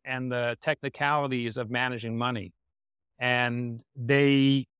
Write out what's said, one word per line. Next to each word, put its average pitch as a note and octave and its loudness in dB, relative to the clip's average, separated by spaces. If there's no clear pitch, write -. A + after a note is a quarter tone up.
and B2+ -6
the A#2+ -2
technicalities C#3 -2
of A2+ -6
managing A#2+ -4
money. A#2 -4
And B2 -2
they C#3 4